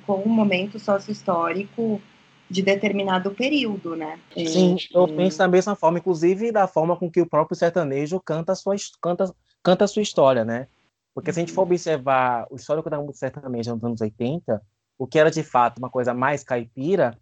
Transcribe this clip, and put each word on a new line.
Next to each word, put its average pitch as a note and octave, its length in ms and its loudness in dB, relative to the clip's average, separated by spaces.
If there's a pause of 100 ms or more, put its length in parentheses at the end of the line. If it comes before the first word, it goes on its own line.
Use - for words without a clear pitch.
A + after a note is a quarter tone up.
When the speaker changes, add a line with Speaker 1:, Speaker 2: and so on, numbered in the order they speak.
Speaker 1:
com G3 180 0
um G#3+ 40 0
momento G#3 500 2
sócio-histórico G3+ 1200 -2 (480)
de F#3 140 -2
determinado G3 680 0
período, A3 640 -2
né? D#3+ 220 -10 (180)
Speaker 2:
Sim, F3+ 400 2 (160)
Speaker 1:
E, - 40 0
Speaker 2:
eu F3+ 120 6
Speaker 1:
e D#3 40 -6
Speaker 2:
penso F3+ 260 0
da F#3+ 100 4
mesma F#3 260 4
forma, E3+ 240 2
inclusive F#3 540 0
da G3+ 160 4
forma E3 280 0
com F3 140 -4
que F3 100 2
o E3 60 4
próprio D#3+ 300 0
sertanejo D#3+ 640 0
canta E3 320 -4
a - 20 -4
sua G3 220 -2
his-, - 240 -10
canta, F3+ 320 -2 (300)
canta F#3 220 4
a G3+ 40 4
sua G#3+ 140 -2
história, C3+ 420 4
né? A#2 240 -6 (460)
Porque C#3 180 -6
se D#3+ 60 -6
a E3+ 40 0
gente E3 100 -6
for F#3 100 0
Speaker 1:
Uhum. F#3 60 0
Speaker 2:
observar C3 840 0
o C#3 60 -14
histórico D3+ 340 -4
da D3+ 80 -2
música D3 200 -10 (120)
sertaneja A#2+ 440 -6
nos A2+ 100 -6
anos A#2+ 160 -4
oitenta, A#2 600 -4 (380)
o B2+ 80 -8
que C#3+ 120 0
era D#3 120 6
de D#3 120 -2
fato A#2+ 360 0
uma B2 120 -8
coisa B2 220 -2
mais C3+ 300 -2
caipira, C3 800 -2